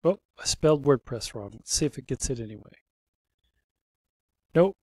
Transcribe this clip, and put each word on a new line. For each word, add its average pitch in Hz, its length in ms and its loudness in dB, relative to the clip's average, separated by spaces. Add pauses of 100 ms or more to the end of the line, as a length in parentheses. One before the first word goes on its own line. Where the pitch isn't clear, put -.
Oh, 180 160 0 (180)
I - 60 -16
spelled 151 400 2
WordPress 127 500 0
wrong. 101 200 -10
Let's - 200 -8
see 156 120 0
if 143 120 -4
it 131 80 -16
gets - 240 -6
it 123 80 -4
anyway. 107 320 -14 (1800)
Nope. 185 280 4